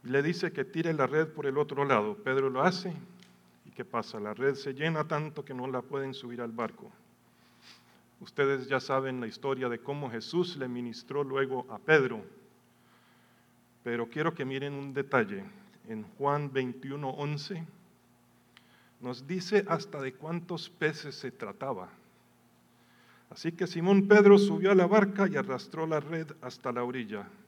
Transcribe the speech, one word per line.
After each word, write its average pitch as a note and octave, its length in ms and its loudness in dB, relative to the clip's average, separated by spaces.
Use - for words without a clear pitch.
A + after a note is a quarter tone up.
Y A#2+ 40 -10
le C#3 120 4
dice E3+ 320 -2
que C#3 100 -4
tire D#3+ 300 -2
la C#3 140 2
red D#3 200 2
por D3+ 200 -6
el C3+ 100 -2
otro D3 260 0
lado. G#2+ 320 4
Pedro C3+ 340 0
lo B2+ 120 0
hace. F3+ 320 2
¿Y - 60 -20
qué B2 120 -12
pasa? A2+ 360 -6
La G#2 140 -6
red C3+ 220 0
se C#3 180 -8
llena D3+ 320 -2
tanto D3+ 380 -6
que C#3 100 -14
no B2+ 140 -8
la B2+ 140 -4
pueden C3+ 320 -8
subir A#2+ 280 -12
al A#2 100 -8
barco. A2+ 400 -8
Ustedes C#3 480 -2
ya C3+ 100 0
saben C3+ 400 -2
la A#2 80 -6
historia C3 400 -4
de A#2 120 -4
cómo C#3+ 300 -8
Jesús E3 460 -4
le C3+ 140 -6
ministró B2 540 -6
luego C3 460 -2
a A2 80 -12
Pedro. B2+ 460 4
Pero A#2 260 -4
quiero D#3+ 240 -2
que D3 120 -6
miren C3+ 280 -6
un C#3 200 -10
detalle. A#2+ 500 0
En A2 140 -8
Juan C#3+ 360 -2
veintiuno C3+ 560 -4
once D3 560 -6
nos B2 260 -10
dice F#3 400 2
hasta D3+ 340 -2
de C3 120 -4
cuántos E3 560 -8
peces D3+ 460 -4
se B2 160 -10
trataba. G2+ 580 -8
Así - 220 -6
que E3+ 160 -6
Simón F#3+ 400 4
Pedro G3+ 300 12
subió F#3 340 4
a G3 40 8
la F3+ 100 8
barca G3 420 4
y D#3 80 -2
arrastró C3+ 520 -4
la D#3 120 0
red D#3 320 -8
hasta B2+ 300 -8
la B2 120 -2
orilla. A2 440 -6